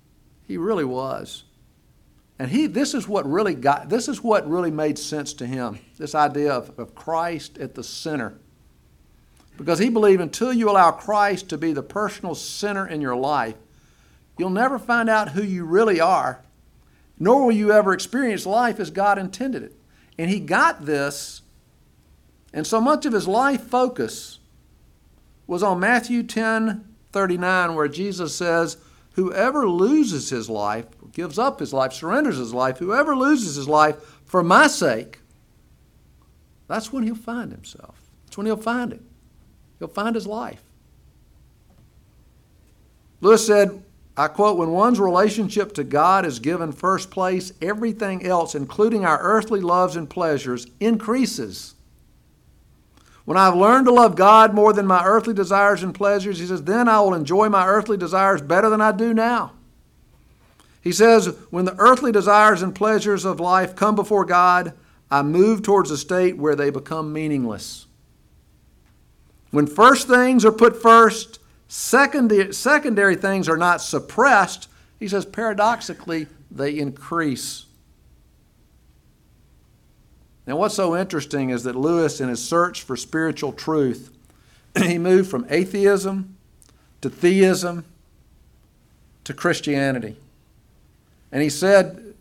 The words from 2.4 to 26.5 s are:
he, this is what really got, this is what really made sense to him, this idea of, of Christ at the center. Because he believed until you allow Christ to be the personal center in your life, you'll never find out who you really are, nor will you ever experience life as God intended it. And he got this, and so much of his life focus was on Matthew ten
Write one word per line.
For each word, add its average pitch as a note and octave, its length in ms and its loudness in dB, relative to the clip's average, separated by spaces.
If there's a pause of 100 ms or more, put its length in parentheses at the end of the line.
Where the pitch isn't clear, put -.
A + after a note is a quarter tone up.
he, C#4+ 160 -2
this G#3+ 260 -4
is A#3 160 -8
what E3+ 220 -4
really F#3+ 240 -2
got, C#3 340 -2
this G3+ 200 -4
is C4 140 -10
what G3+ 260 0
really E3+ 220 -2
made D3+ 280 -4
sense D3 360 -10
to B2 120 -12
him, A#2+ 320 -8 (180)
this D3 180 -12
idea D3 380 0
of, A#2+ 260 -8
of A#2 160 -16
Christ E3 640 -8
at C#3 180 -14
the A#2+ 100 -14
center. C3 540 -10 (1200)
Because D#3+ 200 -2
he A#3 120 0
believed G3+ 320 4
until A3+ 280 -4
you A3+ 200 0
allow F#3 220 6
Christ G3+ 580 -4
to D#3 80 -8
be D#3+ 160 -4
the C#3 80 -6
personal G3+ 520 -10
center G3 520 -8
in D#3 160 -8
your B2+ 120 -4
life, B2+ 400 -4 (840)
you'll F3+ 100 -4
never A#3+ 300 -2
find A3+ 320 -2
out G#3 220 0
who G3 100 -4
you F#3 240 -6
really F#3+ 340 2
are, E3 420 0 (760)
nor B3 260 4
will A#3 80 4
you G#3 180 2
ever G#3 220 4
experience A3 540 -4
life A3+ 340 -2
as D#3+ 100 -8
God G3 280 0
intended G3 440 -8
it. - 140 -18 (420)
And E3+ 120 -4
he G3+ 100 -4
got F3+ 460 -2
this, C#3+ 560 -6 (1120)
and D3 120 -8
so A3+ 140 -2
much D4 240 0
of C#4 80 -4
his F#3 160 -2
life B3+ 340 0
focus - 760 -6 (1080)
was F3 160 -6
on F#3+ 160 0
Matthew A#3 440 0
ten A3 640 -4 (260)